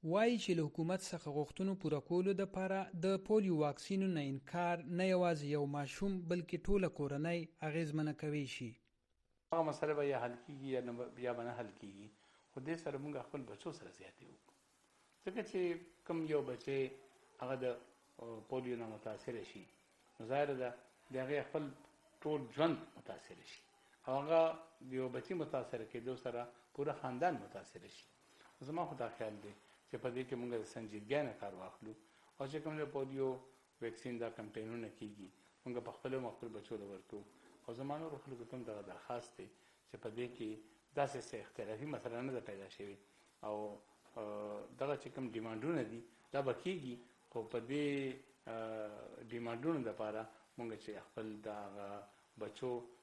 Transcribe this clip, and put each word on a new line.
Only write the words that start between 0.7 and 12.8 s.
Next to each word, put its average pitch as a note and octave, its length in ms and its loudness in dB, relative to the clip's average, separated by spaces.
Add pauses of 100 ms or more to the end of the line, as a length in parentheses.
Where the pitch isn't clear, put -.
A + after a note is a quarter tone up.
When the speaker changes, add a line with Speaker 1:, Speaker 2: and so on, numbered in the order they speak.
Speaker 1:
څخه D3+ 360 -4
غوښتنو F#3+ 360 2 (100)
پوره D3+ 160 4 (100)
کولو F#3 320 6
دپاره F#3+ 380 2 (260)
د F#3+ 100 8 (140)
پولیو F#3+ 320 8
واکسینو F#3+ 560 4
نه D3 140 2
انکار F3 520 0 (140)
نه F3+ 160 6
یوازې E3+ 400 6
یو D3 100 4 (140)
ماشوم، E3 420 0 (120)
بلکې F3 340 0
ټوله F#3+ 320 8
کورنۍ D3 420 2 (300)
اغیزمنه D3+ 440 2 (120)
کوي D3 200 0 (120)
شي. A#2+ 120 -4 (840)
Speaker 2:
هغه E3 180 6
مسله D3+ 280 4
به C#3+ 140 6
یا B2+ 140 4
حل A#2+ 180 0
کیږي C#3 320 -8
یا B2 60 4
نه A#2+ 160 -2
به، A#2+ 280 -4
یا B2 80 4
به A#2 140 -2
نه A#2 100 -4
حل A2+ 220 -4
کیږي، G2+ 280 -12 (440)
خو - 60 -8 (100)
دې E3 160 0